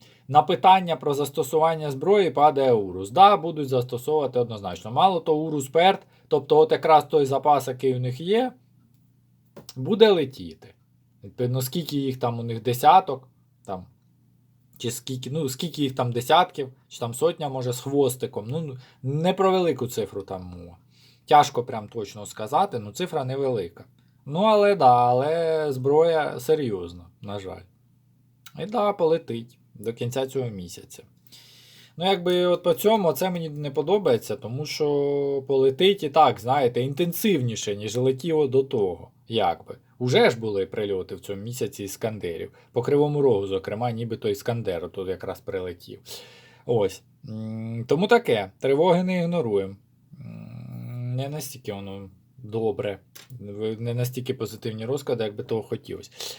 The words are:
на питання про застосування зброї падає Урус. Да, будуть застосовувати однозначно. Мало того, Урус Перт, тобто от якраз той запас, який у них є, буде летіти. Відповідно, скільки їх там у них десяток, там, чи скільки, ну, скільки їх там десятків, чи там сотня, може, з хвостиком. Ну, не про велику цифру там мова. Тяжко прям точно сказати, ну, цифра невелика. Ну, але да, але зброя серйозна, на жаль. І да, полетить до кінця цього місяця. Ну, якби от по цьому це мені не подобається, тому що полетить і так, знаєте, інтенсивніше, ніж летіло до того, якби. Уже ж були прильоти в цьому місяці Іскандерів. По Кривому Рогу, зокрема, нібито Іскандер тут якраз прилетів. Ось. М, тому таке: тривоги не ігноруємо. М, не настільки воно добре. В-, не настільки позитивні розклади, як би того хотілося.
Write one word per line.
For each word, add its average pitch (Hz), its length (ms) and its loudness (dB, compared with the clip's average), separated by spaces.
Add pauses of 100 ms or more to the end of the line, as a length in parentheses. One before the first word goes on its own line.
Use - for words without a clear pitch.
(280)
на 147 140 6
питання 185 540 4
про 147 180 -2
застосування 156 760 0
зброї 165 400 2
падає 139 420 4
Урус. 98 380 -2
Да, 196 260 8
будуть 151 320 -6
застосовувати 127 680 0
однозначно. 107 540 -6
Мало 175 280 4
того, 156 200 0
Урус 151 280 -4
Перт, 185 320 4 (280)
тобто 147 300 4
от 156 140 6
якраз 151 320 6
той 147 220 2
запас, 135 420 2
який 127 280 0
у - 20 -4
них 127 220 -4
є, 226 320 0 (1200)
буде 202 340 4
летіти. 127 640 -4 (500)
Відповідно, 123 380 -2
скільки 147 340 -4
їх 135 200 -2
там 120 220 -2
у 117 40 -8
них 113 200 -8
десяток, 135 680 4 (360)
там, 92 220 -10 (920)
чи 117 120 -6
скільки, 127 400 -10
ну, 147 180 -4
скільки 147 340 -6
їх 131 120 -2
там 123 180 -2
десятків, 131 600 0 (160)
чи - 120 -18
там 117 140 -6
сотня, 160 340 -2
може, 127 240 -4
з 123 80 -8
хвостиком. 131 680 -2
Ну, 143 280 -8 (260)
не 156 300 -2
про 190 180 2
велику 165 360 0
цифру 101 360 -8
там 95 200 -12
мова. 87 340 -16 (500)
Тяжко 143 380 4
прям 110 240 -8
точно 104 380 -10
сказати, 139 520 -2
ну, 104 140 -10
цифра 160 320 -6
невелика. 127 600 -4 (420)
Ну, 151 140 -4
але 208 340 4
да, 131 200 8
але 151 800 2
зброя 147 680 2
серйозна, 95 640 -2 (160)
на 104 180 -8
жаль. 90 240 -12 (960)
І 165 80 -8
да, 208 260 0
полетить 156 680 -2 (160)
до 110 180 -6
кінця 127 340 -4
цього 127 240 -6
місяця. - 520 -16 (960)
Ну, 170 100 -4
якби 180 400 2
от 175 160 2
по 170 120 2
цьому 202 380 2
це 185 180 -2
мені 165 180 -6
не 147 220 -8
подобається, 147 640 0
тому 131 300 -8
що 143 840 -2
полетить 135 540 4
і 151 60 -4
так, 135 320 4
знаєте, 127 400 0
інтенсивніше, 139 960 -2
ніж 107 200 -6
летіло 131 520 2
до 131 140 4
того, 101 480 -2 (180)
якби. 98 480 -2 (220)
Уже 151 320 4
ж 120 100 -8
були 101 260 -2
прильоти 101 480 -6
в 87 60 -14
цьому 98 220 -10
місяці 113 420 -8
Іскандерів. 95 680 -8 (200)
По 120 100 -2
Кривому 143 400 2
Рогу, 104 240 2
зокрема, 104 440 -4
нібито 113 380 -6
Іскандер 101 600 -4
тут 92 180 -8
якраз 92 320 -8
прилетів. 92 600 -10 (640)
Ось. 110 360 0 (260)
М, 110 600 -8
тому 165 180 2
таке: 127 440 4 (100)
тривоги 165 420 4
не 180 200 0
ігноруємо. 107 540 -2 (440)
М, 120 960 -10
не 135 120 -4
настільки 143 440 -10
воно 98 380 -12 (280)
добре. 107 600 -4 (420)
В-, 107 400 -6
не 117 140 -4
настільки 123 400 -4
позитивні 110 520 -8
розклади, 127 380 -4
як 104 120 -6
би 110 80 -10
того 110 180 -4
хотілося. - 480 -12 (280)